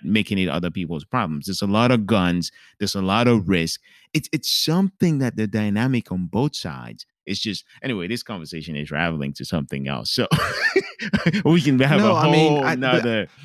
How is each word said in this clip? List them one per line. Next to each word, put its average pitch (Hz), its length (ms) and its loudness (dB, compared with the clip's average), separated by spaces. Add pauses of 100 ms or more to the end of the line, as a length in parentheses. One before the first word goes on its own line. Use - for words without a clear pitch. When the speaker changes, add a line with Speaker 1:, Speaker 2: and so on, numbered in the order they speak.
Speaker 1:
making 101 320 0
it 92 100 2
other 85 240 -2
people's 80 320 -6
problems. 82 440 -4
There's 95 140 -6
a 104 60 -2
lot 113 240 4
of 117 140 2
guns. 95 440 2 (300)
There's 101 160 -4
a 101 60 -4
lot 101 260 2
of 107 220 4
risk. 82 320 0 (320)
It's, 156 180 -4
it's - 180 -4
something 175 680 2
that 127 160 -2
the 110 120 0
dynamic 107 680 0
on 92 140 -2
both 123 280 0
sides - 500 -12 (200)
it's 98 140 -4
just, - 260 -6 (160)
anyway, 104 260 -4
this 117 160 -6
conversation 80 520 -10
is 73 160 -8
raveling 76 420 -2
to - 120 -12
something 69 420 -4
else. 69 240 -6
So - 160 -2 (580)
<laughs> 202 600 -2
we 165 160 4
can 131 180 4
have 143 200 6
Speaker 2:
No, 214 120 4
Speaker 1:
a - 80 2
Speaker 2:
I 151 120 4
mean, 156 200 6
Speaker 1:
whole 147 120 2
Speaker 2:
I, - 120 0
but, 127 40 -4
Speaker 1:
nother 123 480 2 (180)